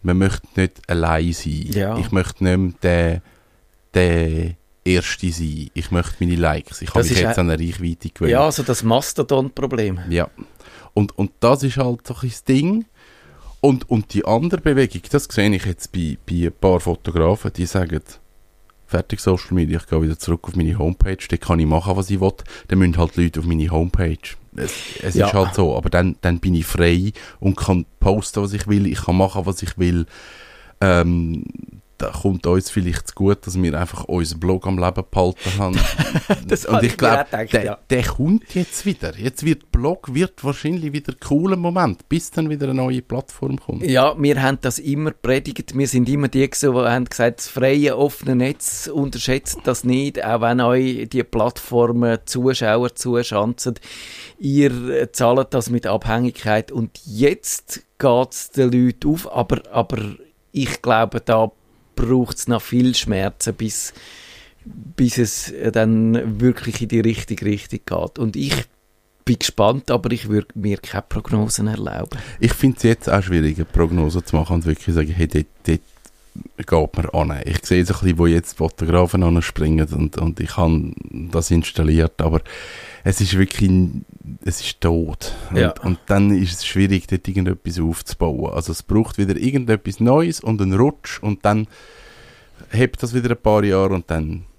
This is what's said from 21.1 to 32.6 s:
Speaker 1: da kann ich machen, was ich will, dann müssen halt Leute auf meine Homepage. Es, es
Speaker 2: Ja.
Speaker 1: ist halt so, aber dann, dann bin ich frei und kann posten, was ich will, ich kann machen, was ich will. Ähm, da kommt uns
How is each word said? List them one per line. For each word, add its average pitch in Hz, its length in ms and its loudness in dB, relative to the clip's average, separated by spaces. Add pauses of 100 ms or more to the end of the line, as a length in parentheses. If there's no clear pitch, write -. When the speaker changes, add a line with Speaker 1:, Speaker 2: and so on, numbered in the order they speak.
Speaker 1:
da 87 100 -2
kann 85 200 0
ich 80 80 4
machen, 85 300 2
was 95 140 -4
ich 98 100 0
will, 95 120 2 (360)
dann 98 100 4
müssen 87 200 4
halt 82 180 2
Leute 85 240 0
auf 80 60 -4
meine 80 240 0
Homepage. 85 480 0 (360)
Es, - 180 -6 (300)
es 90 140 -4
Speaker 2:
Ja. 101 100 4
Speaker 1:
ist 101 80 0
halt 95 200 2
so, 78 220 2
aber - 140 -2
dann, 87 300 2
dann 87 180 0
bin 90 160 2
ich 80 120 2
frei 87 460 2 (280)
und 95 160 2
kann 92 300 0 (120)
posten, 101 440 2
was 101 100 -2
ich 101 160 -6
will, 101 180 4
ich - 160 -4
kann 90 140 2
machen, 95 300 2
was 95 160 -4
ich - 160 -10
will. 87 280 2 (720)
Ähm, 85 640 2 (540)
da - 120 -4
kommt 95 360 -4
uns 92 220 2